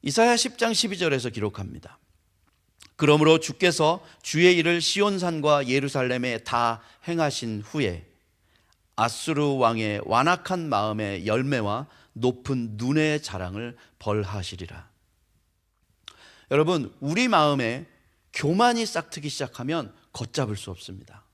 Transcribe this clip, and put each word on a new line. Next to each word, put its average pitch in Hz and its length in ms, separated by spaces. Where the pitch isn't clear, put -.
이사야 226 360
십 240 200
장 233 160
십이 196 240
절에서 139 320
기록합니다. - 680
"그러므로 151 460
주께서 160 600
주의 175 340
일을 170 240
시온산과 165 880
예루살렘에 127 800
다 117 360
행하신 139 540
후에 104 500
아수르 143 640
왕의 113 480
완악한 170 640
마음의 104 580
열매와 120 600
높은 123 640
눈의 151 460
자랑을 101 540
벌하시리라." 98 920
여러분, 156 500
우리 180 260
마음에 143 580
교만이 226 540
싹트기 156 420
시작하면 135 680
걷잡을 113 420
수 - 140
없습니다. - 640